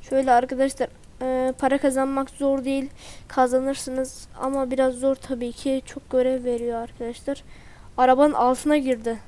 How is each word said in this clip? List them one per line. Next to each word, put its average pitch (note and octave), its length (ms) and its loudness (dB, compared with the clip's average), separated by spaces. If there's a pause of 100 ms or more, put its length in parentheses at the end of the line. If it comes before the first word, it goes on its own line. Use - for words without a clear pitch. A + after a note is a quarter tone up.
Şöyle C4 300 0
arkadaşlar, B3+ 580 2 (320)
e, B3+ 380 0
para C#4 180 2
kazanmak C4+ 520 0
zor C4+ 360 0
değil. C4+ 240 -2 (380)
Kazanırsınız C4 1000 0 (120)
ama C4+ 320 -2
biraz C4 240 2
zor C4 200 0
tabii A#3+ 360 -8
ki. C4+ 340 -2
Çok - 260 -14
görev B3+ 320 0
veriyor A#3+ 340 -4
arkadaşlar. A#3 680 -8 (540)
Arabanın C4 360 6
altına B3+ 440 2
girdi. A#3 500 -2